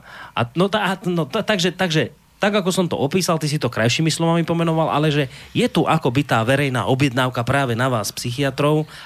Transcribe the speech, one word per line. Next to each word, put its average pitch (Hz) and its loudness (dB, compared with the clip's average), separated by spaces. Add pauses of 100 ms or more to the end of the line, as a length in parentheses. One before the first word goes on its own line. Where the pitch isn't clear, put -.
(320)
A, 117 -2
no, 180 0
tá, 196 0
no, 170 0
tá, 220 -2
takže, 185 0
takže 160 0 (340)
tak, 208 2
ako 185 0
som 180 0
to - -2
opísal, 165 0
ty 156 -4
si 147 -2
to 123 0
krajšími 120 2
slovami 165 2
pomenoval, 165 0
ale 147 2
že 147 2 (300)
je 180 2
tu 170 2
akoby 147 0
tá 117 2
verejná 127 0
objednávka 127 0
práve 135 0
na 127 0
vás, 117 -2
psychiatrov, 143 -2 (160)